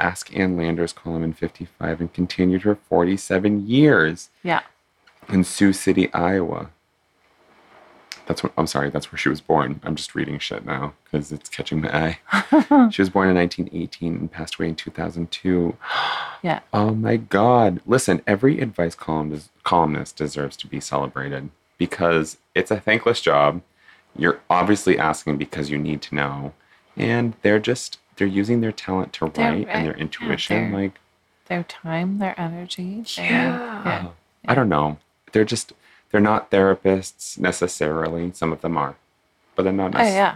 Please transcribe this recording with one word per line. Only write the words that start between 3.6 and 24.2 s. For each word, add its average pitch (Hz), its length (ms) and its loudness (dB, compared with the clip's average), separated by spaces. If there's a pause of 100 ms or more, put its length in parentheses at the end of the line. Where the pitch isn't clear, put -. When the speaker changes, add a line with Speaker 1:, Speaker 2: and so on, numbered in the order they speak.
Speaker 1:
years 110 640 4 (140)
Speaker 2:
Yeah. 170 180 0 (680)
Speaker 1:
in 92 140 4
Sioux 98 300 2
City, 92 400 2
Iowa. 85 560 0 (1600)
That's - 160 -4
what, - 160 -2
I'm 82 100 2
sorry, 69 220 -2
that's 71 220 -6
where - 80 -10
she - 80 -2
was 69 140 0
born. 73 420 0
I'm 78 120 -4
just - 200 -10
reading 73 240 -4
shit - 260 -10
now 71 280 -6 (180)
'cause 73 200 -4
it's - 180 -12
catching 78 320 -4
my 80 360 -2 (140)
eye. 262 560 6
Speaker 2:
<laughs> 214 40 -2
Speaker 1:
She - 100 2
was 95 80 2
born 95 180 2
in 92 80 6
nineteen 87 380 2
eighteen 82 420 -4
and 82 160 -6
passed 82 240 -10
away 82 140 -2
in 80 60 -4
two - 160 -12
thousand 82 400 -6
two. 90 500 0
<gasps> - 40 -14 (580)
Speaker 2:
Yeah. 165 160 -2 (140)
Speaker 1:
Oh 107 200 2
my 110 220 0
God. 110 680 4
Listen, 104 420 2
every 113 320 2
advice 87 360 -2
column 78 340 -4
des-, 76 180 -10 (160)
columnist 76 540 0
deserves 71 400 -6
to - 100 -14
be 71 140 -8
celebrated 69 640 -6 (300)
because 85 580 0 (180)
it's 90 160 0
a 104 120 -2
thankless - 400 0
job. 73 400 2 (520)
You're - 360 0